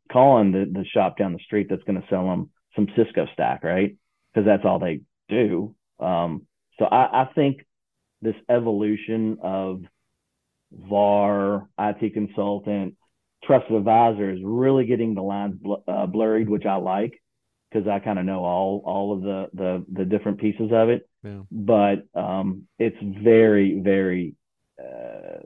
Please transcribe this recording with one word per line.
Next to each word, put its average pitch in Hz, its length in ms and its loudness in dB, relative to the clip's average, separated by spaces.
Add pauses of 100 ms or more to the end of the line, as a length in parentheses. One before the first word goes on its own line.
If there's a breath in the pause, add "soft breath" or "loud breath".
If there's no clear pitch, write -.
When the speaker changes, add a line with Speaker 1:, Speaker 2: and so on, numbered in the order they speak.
(120)
Speaker 1:
calling 123 400 6
the, 95 140 0
the 95 200 -6
shop 95 320 0
down 95 160 -2
the 85 60 -10
street 104 300 -2
that's 92 140 -6
gonna 95 260 -4
sell 92 220 -2
'em 92 180 -4 (260)
some 104 200 0
Cisco 90 380 0
stack, 65 300 -4
right? 92 320 -2 (400)
'Cause 104 100 2
that's 101 200 2
all 95 140 0
they 85 220 -4 (280)
do. 104 440 0 (260)
Um, 85 460 -4 (320)
so 107 80 0
I, 127 380 2
I - 100 -6
think 139 320 0 (560)
this 110 140 -2 (140)
evolution 110 920 -2
of 95 420 -6 (880)
var, 101 1080 0
I 104 160 -2
T 107 160 -4
consultant, 101 840 -4 (500)
trusted 120 280 2
advisor 107 580 2
is 92 120 -8
really 127 420 2
getting 113 300 -2
the 95 80 -6
lines 101 320 -6
bl-, 98 320 -6
uh, 101 180 -2
blurred, 110 440 0
which 104 160 -2
I 98 100 -2
like, 95 460 -4 (500)
'cause 101 160 -2
I 101 120 0
kinda 98 240 -4
know 92 200 -4
all, 95 420 -2
all 98 280 -4
of 95 80 -6
the, 95 320 -6
the, 92 380 -4
the 92 140 -4
different 101 340 -2
pieces 107 340 -2
of 113 160 4
it. 120 200 -2 (140)
Speaker 2:
Yeah. 101 180 -14 (100)
Speaker 1:
But, 101 540 2 (100)
um, 95 520 -4 (100)
it's 113 240 -2
very, 104 800 6
very, 92 560 0 (440)
uh, 57 680 -14